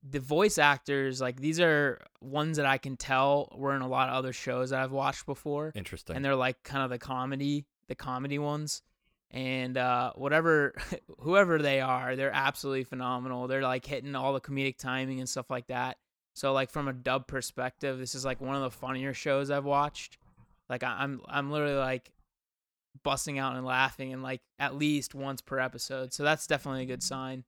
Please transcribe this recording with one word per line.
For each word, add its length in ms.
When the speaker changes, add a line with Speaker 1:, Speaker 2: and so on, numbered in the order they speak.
Speaker 1:
the 160
voice 380
actors, 640
like, 180
these 200
are 420
ones 360
that 80
I 120
can 200
tell 580
were 200
in 60
a 60
lot 220
of 60
other 180
shows 380
that 100
I've 100
watched 340
before. 500
Speaker 2:
Interesting. 400
Speaker 1:
And 100
they're, 100
like, 280
kind 200
of 60
the 80
comedy, 680
the 80
comedy 440
ones. 420
And, 480
uh, 380
whatever, 580
<laughs> 220
whoever 400
they 220
are, 340
they're 180
absolutely 500
phenomenal. 640
They're, 140
like, 240
hitting 300
all 180
the 80
comedic 360
timing 420
and 100
stuff 220
like 160
that. 300
So, 160
like, 200
from 160
a 60
dub 340
perspective, 720
this 160
is, 100
like, 160
one 140
of 80
the 80
funnier 420
shows 380
I've 140
watched. 520
Like, 160
I, 160
I'm, 280
I'm 240
literally, 240
like, 360
busting 340
out 180
and 100
laughing 480
and, 100
like, 180
at 180
least 380
once 280
per 180
episode. 520
So 120
that's 240
definitely 360
a 40
good 160
sign. 440